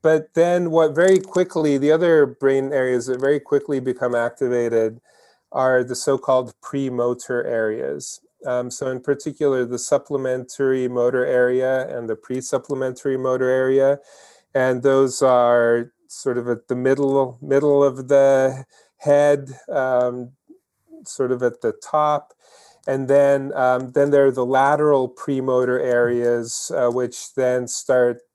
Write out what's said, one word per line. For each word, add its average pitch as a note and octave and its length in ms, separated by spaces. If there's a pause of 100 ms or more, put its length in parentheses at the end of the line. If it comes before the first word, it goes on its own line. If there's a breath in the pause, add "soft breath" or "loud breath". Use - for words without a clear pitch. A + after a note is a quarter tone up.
but D#3+ 320
then F3 360
what D#3+ 240
very F#3 240
quickly, F3 600
the C#3+ 120
other D#3+ 360
brain C3+ 460
areas B2+ 340
that B2+ 140
very C#3+ 200
quickly C#3+ 400
become B2+ 340
activated A#2 880 (520 soft breath)
are C3 300
the B2+ 140
so-called C3 680
premotor B2 840
areas. A#2+ 760 (260)
Um, B2 240
so C3+ 180
in B2+ 120
particular, C#3 640
the A#2+ 140
supplementary C3 1120
motor B2 380
area B2+ 680
and A#2 140
the A2 80
pre-supplementary C3 1000
motor B2+ 340
area. C3+ 480 (560 soft breath)
And B2+ 280
those C3+ 400
are A#2+ 680 (160)
sort B2 300
of A#2+ 100
at A#2 200
the B2 80
middle, C3+ 680
middle C#3+ 420
of C3 240
the C3+ 560 (340 soft breath)
head, C#3+ 520 (180)
um, B2 640 (720)
sort B2+ 280
of B2 100
at A#2+ 180
the A2 120
top. D3+ 600 (540 soft breath)
And C3+ 220
then, C#3 460
um, B2+ 380
then C#3+ 180
there C#3 160
are C3+ 60
the B2 140
lateral C#3 600
premotor B2+ 720
areas, A#2+ 920
uh, B2 160
which B2 440
then B2+ 340
start B2 540 (120)